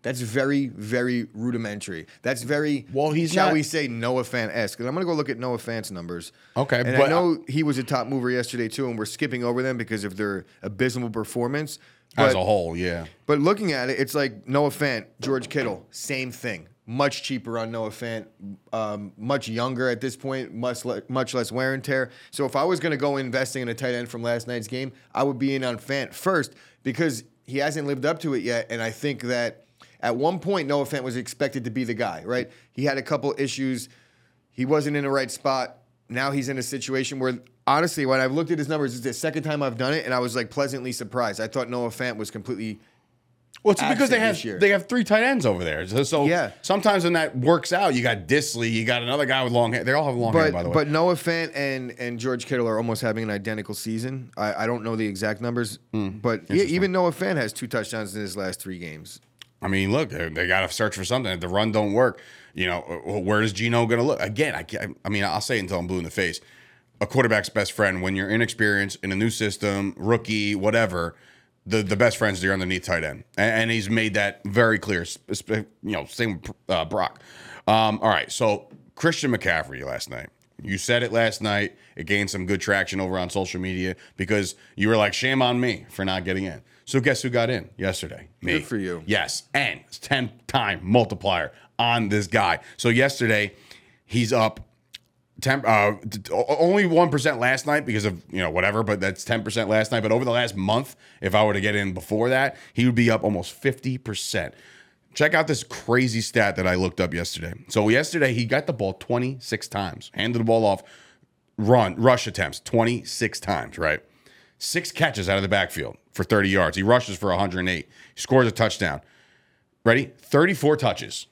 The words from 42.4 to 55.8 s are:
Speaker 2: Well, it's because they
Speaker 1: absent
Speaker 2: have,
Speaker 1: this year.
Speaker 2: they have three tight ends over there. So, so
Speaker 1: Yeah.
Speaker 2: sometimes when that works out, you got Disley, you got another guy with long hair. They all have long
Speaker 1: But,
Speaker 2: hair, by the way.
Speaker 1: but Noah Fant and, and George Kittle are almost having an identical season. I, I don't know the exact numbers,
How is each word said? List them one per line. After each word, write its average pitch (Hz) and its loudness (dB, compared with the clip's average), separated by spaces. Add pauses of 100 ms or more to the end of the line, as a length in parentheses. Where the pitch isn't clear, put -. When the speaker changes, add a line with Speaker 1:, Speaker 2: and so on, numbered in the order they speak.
Speaker 2:
Well, 208 6
it's - 2
because 254 2
they 247 4
Speaker 1:
absent 220 2
Speaker 2:
have, 214 2
Speaker 1:
this 135 -10
year. 101 -6
Speaker 2:
they 196 6
have 202 2
three 247 2
tight 214 4
ends 247 2
over 90 2
there. 80 -2
So, 113 0
so 147 2
Speaker 1:
Yeah. 156 2 (100)
Speaker 2:
sometimes 196 4
when 175 2
that 160 0
works 156 4
out, 180 4
you 123 2
got 110 0
Disley, 117 2
you 113 0
got 120 0
another 135 0
guy 131 2
with 123 0
long 120 4
hair. 104 -2
They 127 0
all 147 2
have 131 0
long 120 0
Speaker 1:
But, 160 6
Speaker 2:
hair, 156 4
by 87 -2
the - -2
way. 170 -2
Speaker 1:
but 151 4
Noah 165 4
Fant 165 -2
and, 135 -4
and 120 -6
George 123 -4
Kittle 123 0
are 110 0
almost 113 -2
having 113 0
an 107 -4
identical 104 -4
season. 120 -6
I, 107 -2
I - 0
don't 117 -2
know 113 -4
the 110 0
exact 104 -4
numbers, 120 -4 (160)